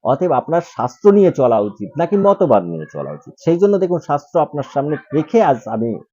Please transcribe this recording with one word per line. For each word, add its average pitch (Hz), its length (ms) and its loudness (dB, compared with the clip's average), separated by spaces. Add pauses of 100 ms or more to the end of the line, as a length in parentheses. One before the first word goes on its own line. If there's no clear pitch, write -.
অতএব 151 280 -2
আপনার 160 300 -2
শাস্ত্র - 500 0
নিয়ে 196 200 4
চলা 120 280 2
উচিত 104 380 -6
নাকি 170 200 -2
মতবাদ 190 460 2
নিয়ে 82 300 -8
চলা 71 180 -10
উচিত, - 220 -18 (100)
সেই 165 140 2
জন্য 202 200 2
দেখুন 180 220 -2
শাস্ত্র 147 400 -4
আপনার 147 240 -4
সামনে 143 320 -4 (180)
রেখে 160 300 0
আজ 135 220 2
আমি 113 340 -6 (140)